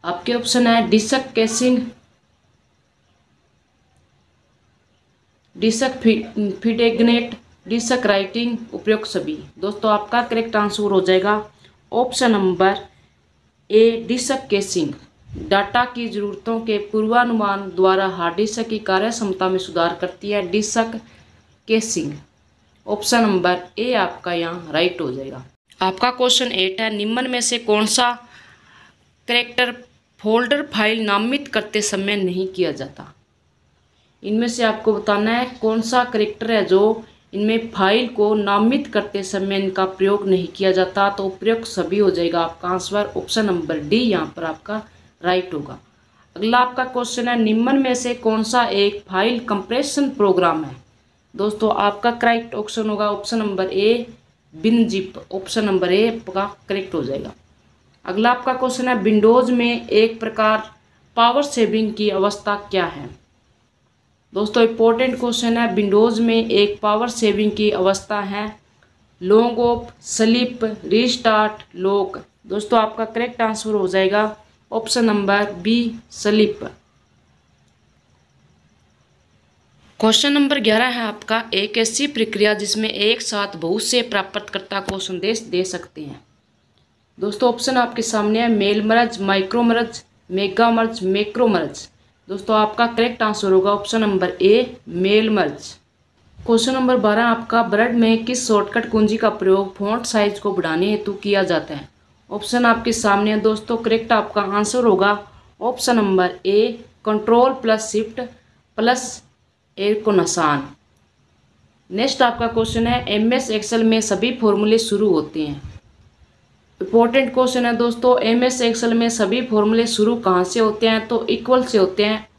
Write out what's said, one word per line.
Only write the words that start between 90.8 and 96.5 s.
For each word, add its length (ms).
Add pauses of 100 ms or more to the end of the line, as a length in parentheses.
macro 440
मर्ज। 420 (400)
दोस्तों, 280
आपका 300
correct 360
answer 300
होगा 200
option 280
number 300 (120)
A, 340 (120)
मेल 420
मर्ज। 360 (720)
Question 360